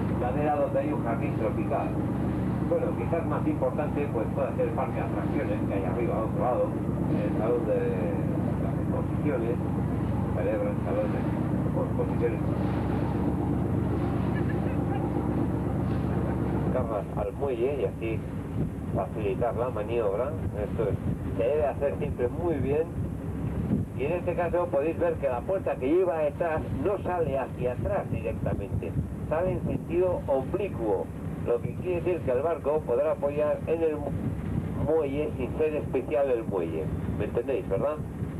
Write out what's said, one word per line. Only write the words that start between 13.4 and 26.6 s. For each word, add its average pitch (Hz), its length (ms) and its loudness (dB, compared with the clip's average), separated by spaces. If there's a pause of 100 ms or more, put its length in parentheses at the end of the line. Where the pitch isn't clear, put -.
Camas 113 320 0 (120)
al 101 160 0
muelle 131 480 0
y 101 40 2
así - 340 -2 (760)
facilitar 101 600 0
la 120 140 0
maniobra. 107 640 0 (300)
Esto 104 280 0
es, 95 80 0 (400)
se - 60 2
debe 151 220 2
hacer - 320 0
siempre - 300 -2
muy 170 280 0
bien. 139 280 2 (1120)
Y 127 80 -2
en 151 60 0
este 180 240 -2
caso 170 320 2
podéis 165 320 0
ver 170 160 2
que 143 120 -2
la 123 120 0
puerta 151 360 -2
que 127 120 -2
lleva 170 320 4
detrás 156 420 0 (220)